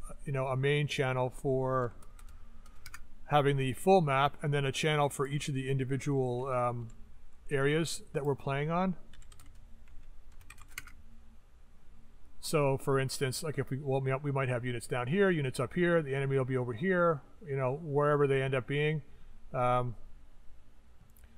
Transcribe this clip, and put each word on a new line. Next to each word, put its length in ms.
you 80
know, 160
a 80
main 320
channel 420
for 640
having 260
the 180
full 260
map, 420
and 100
then 120
a 80
channel 360
for 200
each 200
of 60
the 160
individual, 800
um, 400
areas 500
that 120
we're 80
playing 360
on. 260
So 400
for 220
instance, 420
like, 160
if 120
we, 120
well, 180
we, 220
we 80
might 180
have 160
units 220
down 220
here, 220
units 280
up 160
here, 260
the 140
enemy 220
will 80
be 120
over 180
here, 460
you 120
know, 260
wherever 460
they 120
end 140
up 140
being. 340
Um, 440